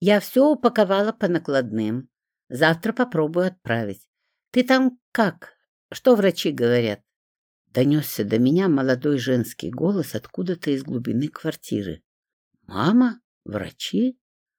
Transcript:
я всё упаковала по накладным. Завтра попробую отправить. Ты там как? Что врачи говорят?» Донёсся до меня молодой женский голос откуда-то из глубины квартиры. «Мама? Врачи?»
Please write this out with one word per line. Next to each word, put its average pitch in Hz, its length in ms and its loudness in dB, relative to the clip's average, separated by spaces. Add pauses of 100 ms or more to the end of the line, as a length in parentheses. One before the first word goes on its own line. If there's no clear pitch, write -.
я 202 200 4
всё 269 320 2
упаковала 208 600 0
по 214 160 -2
накладным. 127 800 -2 (400)
Завтра 160 440 0
попробую 175 560 -2
отправить. 113 600 -6 (420)
Ты 247 140 2
там 262 340 2 (140)
как? - 440 -2 (360)
Что 247 240 4
врачи 190 340 2
говорят?» 120 520 0 (640)
Донёсся 139 580 0
до 110 140 0
меня 160 300 4
молодой 135 500 2
женский 123 520 -4
голос 156 440 -2
откуда-то 170 560 -6
из 135 120 -2
глубины 123 460 -4
квартиры. 104 760 -8 (640)
«Мама? 226 540 0 (240)
Врачи?» 190 760 -6 (400)